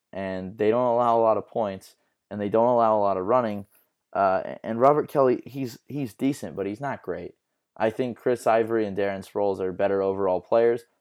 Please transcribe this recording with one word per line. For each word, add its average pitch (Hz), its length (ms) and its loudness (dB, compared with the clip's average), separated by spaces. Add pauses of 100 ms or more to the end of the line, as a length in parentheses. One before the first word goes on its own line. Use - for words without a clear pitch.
(120)
and 95 460 -8
they 107 100 2
don't 120 240 2
allow 117 260 2
a 113 40 2
lot 110 160 4
of 98 100 -8
points, 101 460 -6 (360)
and 104 80 -10
they 104 120 -4
don't 113 180 4
allow 113 300 4
a - 20 0
lot 98 160 0
of 92 80 -2
running. 107 400 0 (480)
Uh, 95 500 0
and 113 180 -4
Robert 147 280 4
Kelly, 131 380 2
he's, 123 400 -10
he's 131 260 -8
decent, 113 440 -6
but 95 100 -4
he's 104 140 -8
not 123 220 -8
great. 87 300 -10 (420)
I 110 140 0
think 120 300 -4
Chris 123 280 0
Ivory 113 380 2
and 98 120 -6
Darren 98 300 -2
Sproles 101 340 -2
are 92 120 -4
better 98 300 0
overall 98 400 0
players, 117 420 2 (160)